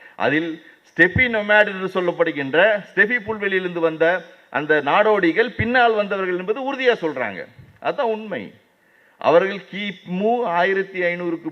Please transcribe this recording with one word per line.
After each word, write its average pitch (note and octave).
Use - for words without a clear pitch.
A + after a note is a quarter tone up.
அதில் D#3
ஸ்டெப்பி F3+
நொமேட் G#3
என்று F#3
சொல்லப்படுகின்ற D#3+
ஸ்டெப்பி G#3+
புல்வெளியிலிருந்து F#3+
வந்த D#3+
அந்த D3
நாடோடிகள் F#3+
பின்னால் A#3
வந்தவர்கள் F#3+
என்பது G#3+
உறுதியா B3+
சொல்றாங்க. B2
அதான் A3+
உண்மை. G3+
அவர்கள் F#3+
கிமு G3
ஆயிரத்தி F#3+
ஐந்நூறுக்கு F3